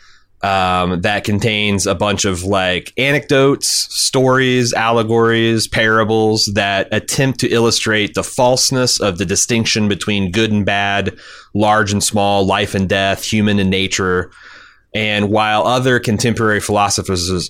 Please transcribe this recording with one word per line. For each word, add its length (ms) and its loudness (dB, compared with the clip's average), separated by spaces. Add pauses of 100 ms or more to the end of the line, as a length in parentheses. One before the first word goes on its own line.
(420)
Um, 600 0
that 200 0
contains 640 0
a 80 0
bunch 300 -2
of, 180 -2
like, 560 -2
anecdotes, 680 0 (260)
stories, 800 0
allegories, 960 2
parables 840 2
that 360 -2
attempt 500 -2
to 80 0
illustrate 680 0
the 100 -2
falseness 760 0
of 180 -2
the 60 -2
distinction 640 0
between 460 -2
good 180 0
and 160 0
bad, 500 -2 (380)
large 380 2
and 100 0
small, 420 2
life 300 0
and 140 0
death, 340 0
human 380 2
and 100 2
nature. 640 -2 (640)
And 360 0
while 320 2
other 380 2
contemporary 600 0
philosophers 720 -2
of, 200 -2